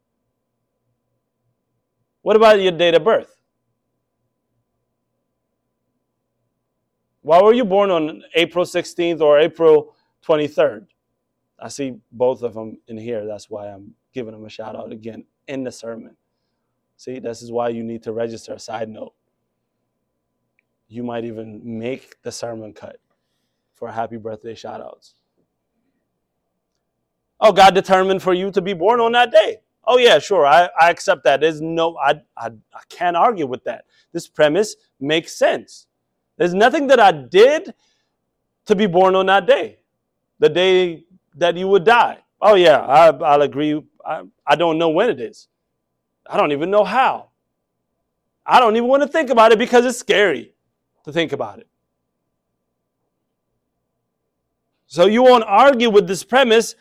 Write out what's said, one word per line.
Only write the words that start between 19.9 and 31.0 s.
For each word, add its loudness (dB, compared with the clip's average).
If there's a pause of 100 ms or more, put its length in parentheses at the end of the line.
You -14
might -8
even -14
make -12
the -14
sermon -14
cut -20 (760)
for -14
happy -10
birthday -14
shout -16
outs. -20 (2250)
Oh, 2
God 6
determined -2
for -2
you -6
to -4
be -6
born -2
on 0
that 0
day. 0 (240)
Oh, 2
yeah, 4
sure. 0
I, 4 (100)
I 4
accept -2